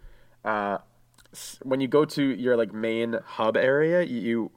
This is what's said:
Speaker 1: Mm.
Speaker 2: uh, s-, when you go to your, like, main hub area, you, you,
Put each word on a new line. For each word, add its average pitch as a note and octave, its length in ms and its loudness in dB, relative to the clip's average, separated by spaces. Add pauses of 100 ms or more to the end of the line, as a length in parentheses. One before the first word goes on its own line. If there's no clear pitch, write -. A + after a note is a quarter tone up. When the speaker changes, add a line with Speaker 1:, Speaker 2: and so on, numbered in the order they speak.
(440)
Speaker 1:
Mm. G#2 300 -2
Speaker 2:
uh, - 40 -2 (540)
s-, - 300 -16
when C3 200 -2
you C3 60 0
go D3 160 4
to D3+ 200 -2
your, B2 340 2
like, G#2 160 0
main A2+ 500 -2
hub A2+ 320 0
area, D3+ 460 4
you, B2 180 -4
you, A2+ 380 -2